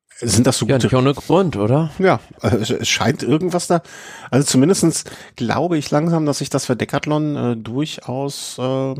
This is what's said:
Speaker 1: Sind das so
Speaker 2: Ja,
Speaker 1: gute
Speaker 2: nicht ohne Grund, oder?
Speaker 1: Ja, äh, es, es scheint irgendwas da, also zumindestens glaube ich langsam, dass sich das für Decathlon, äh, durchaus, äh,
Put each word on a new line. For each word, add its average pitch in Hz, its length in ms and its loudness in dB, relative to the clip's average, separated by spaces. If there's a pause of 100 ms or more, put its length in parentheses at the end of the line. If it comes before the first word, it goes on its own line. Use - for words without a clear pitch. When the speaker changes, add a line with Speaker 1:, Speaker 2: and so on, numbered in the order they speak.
(220)
Speaker 1:
Sind 117 240 4
das 131 120 2
so 113 80 -2
Speaker 2:
Ja, 139 100 2
Speaker 1:
gute 117 120 2
Speaker 2:
nicht 113 60 2
ohne 131 200 4
Grund, 165 420 2
oder? 131 420 2
Speaker 1:
Ja, 185 220 2 (220)
äh, 113 140 0
es, - 120 -2
es - 200 -2
scheint - 340 0
irgendwas 170 460 0
da, 170 120 2 (500)
also 139 160 4
zumindestens 156 580 4 (300)
glaube 147 440 0
ich - 120 -6
langsam, 160 360 2
dass 143 120 0
sich 143 120 -6
das - 160 -2
für 127 100 0
Decathlon, 147 600 -2
äh, 120 200 -2
durchaus, 131 1000 -6
äh, 131 420 -2